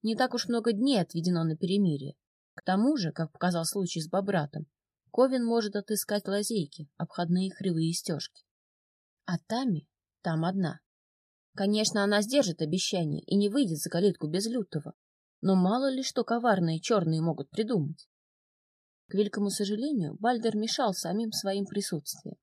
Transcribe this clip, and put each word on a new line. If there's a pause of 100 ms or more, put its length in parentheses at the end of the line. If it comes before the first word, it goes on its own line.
Не
так
уж
много
дней
отведено
на
перемирие. (400)
К
тому
же,
как
показал
случай
с
Бобратом, (440)
Ковен
может
отыскать
лазейки, (100)
обходные
кривые
стежки. (840)
А
Тами (340)
там
одна. (760)
Конечно,
она
сдержит
обещание
и
не
выйдет
за
калитку
без
Лютого, (480)
но
мало
ли
что
коварные
черные
могут
придумать. (1000)
К
великому
сожалению,
Бальдер
мешал
самим
своим
присутствием.